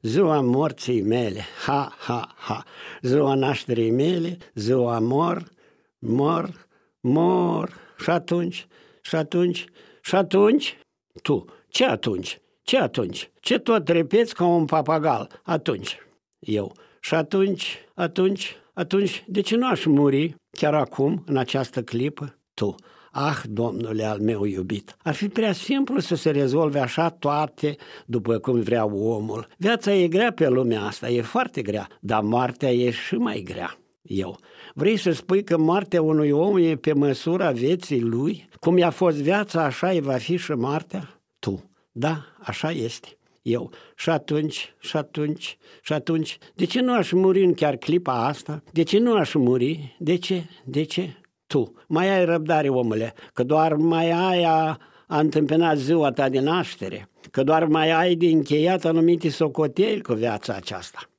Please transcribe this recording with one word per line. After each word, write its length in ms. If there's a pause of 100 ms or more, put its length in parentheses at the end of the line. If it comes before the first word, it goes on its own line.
ziua 400
morții 600
mele, 400 (240)
ha, 340
ha, 380
ha. 260 (380)
Ziua 320
nașterii 580
mele, 460 (160)
ziua 460
mor, 440 (560)
mor, 680 (320)
mor. 760 (240)
Și 120
atunci, 580 (340)
și 140
atunci, 500 (360)
și 140
atunci, 600 (440)
tu. 240 (220)
Ce 180
atunci? 560 (220)
Ce 140
atunci? 640
Ce 180
tot 300
repeți 460
ca 120
un 200
papagal? 760
Atunci. 540 (420)
Eu. 340 (260)
Și 140
atunci, 640 (180)
atunci, 600 (180)
atunci, 540
de 140
ce 140
nu 120
aș 180
muri 500 (220)
chiar 160
acum, 520
în 120
această 460
clipă? 560 (140)
Tu. 220 (360)
Ah, 320
Domnule 600
al 160
meu 240
iubit, 600
ar 100
fi 140
prea 240
simplu 480
să 160
se 140
rezolve 500
așa 300
toate 680 (300)
după 320
cum 220
vrea 260
omul. 600 (100)
Viața 360
e 140
grea 240
pe 160
lumea 360
asta, 260
e 120
foarte 400
grea, 260 (120)
dar 220
moartea 500
e 180
și 260
mai 260
grea. 360 (240)
Eu. 380 (340)
Vrei 240
să 140
spui 320
că 140
moartea 440
unui 300
om 260
e 180
pe 180
măsura 580
vieții 500
lui? 480 (100)
Cum 180
i-a 120
fost 280
viața, 460
așa 280
i 80
va 180
fi 200
și 140
moartea? 720 (180)
Tu. 300 (220)
Da, 340 (140)
așa 320
este. 460 (240)
Eu. 300 (240)
Și 140
atunci, 680
și 180
atunci, 600 (240)
și 120
atunci, 440 (180)
de 100
ce 160
nu 120
aș 180
muri 320
în 100
chiar 220
clipa 500
asta? 460
De 120
ce 160
nu 160
aș 180
muri? 680
De 160
ce? 280 (220)
De 180
ce? 320 (320)
Tu. 260 (140)
Mai 220
ai 160
răbdare, 440
omule, 440 (200)
că 100
doar 300
mai 380
ai 320
a, 340 (300)
a 120
întâmpina 560
ziua 360
ta 180
de 100
naștere, 720 (220)
că 120
doar 220
mai 260
ai 240
de 120
încheiat 580
anumite 440
socoteli 720
cu 120
viața 400
aceasta. 460 (200)